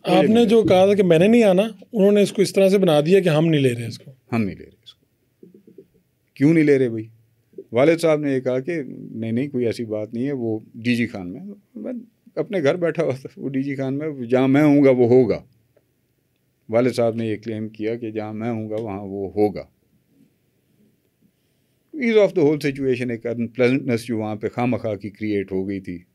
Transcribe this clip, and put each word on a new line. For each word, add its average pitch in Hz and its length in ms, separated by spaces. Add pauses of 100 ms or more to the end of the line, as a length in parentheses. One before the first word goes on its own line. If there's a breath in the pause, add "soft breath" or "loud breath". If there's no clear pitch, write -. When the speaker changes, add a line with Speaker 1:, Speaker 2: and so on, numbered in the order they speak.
Speaker 1:
कोई 180 120
Speaker 2:
आपने 196 180
Speaker 1:
नहीं 233 120
Speaker 2:
जो 220 180
कहा 185 220
था 202 80
कि 202 80
मैंने 175 260
नहीं 233 160
आना, 190 180 (320)
उन्होंने 202 280
इसको 190 200
इस - 120
तरह 196 140
से 202 100
बना 165 220
दिया 180 200
कि 175 80
हम 156 160
नहीं 160 160
ले 131 120
रहे 117 160
इसको। - 260 (160)
Speaker 1:
हम 117 100
नहीं 92 160
ले - 80
रहे - 200
इसको। - 220 (1300)
क्यों 151 180
नहीं 156 100
ले 139 140
रहे 127 100
भाई? 110 220 (640)
वालिद 151 260
साहब 156 260
ने 139 80
ये 131 80
कहा 131 200
कि 156 240 (280)
नहीं, 113 200
नहीं, 131 160
कोई 123 160
ऐसी 113 200
बात 107 300
नहीं 120 100
है, 143 80
वो 113 320 (120)
डीजी 117 300
खान 98 200
में, 104 140 (360)
मैं 226 300 (320)
अपने 185 220
घर 147 160
बैठा 170 260
हुआ 139 140
था, 139 120 (100)
वो 135 100
डीजी 135 260
खान 135 200
में, 143 340
जहाँ 127 200
मैं 143 140
हूँगा 143 280
वो 123 160
होगा। 113 380 (1300)
वालिद 120 220
साहब 113 240
ने 113 120
ये 104 80
क्लेम 110 320
किया 107 280
कि 113 160
जहाँ 107 200
मैं 110 180
हूँगा 110 260
वहाँ 104 240
वो 98 280
होगा। 98 420 (2250)
Ease 233 200
of 190 160
the 185 120
whole 147 220
situation, 131 440
एक 113 160
अनप्लेजेंटनेस 120 800
जो 117 140
वहाँ 107 180
पे 104 120
खामखा 113 460
की 101 160
क्रिएट 101 420
हो 95 120
गई 98 160
थी 87 240 (100)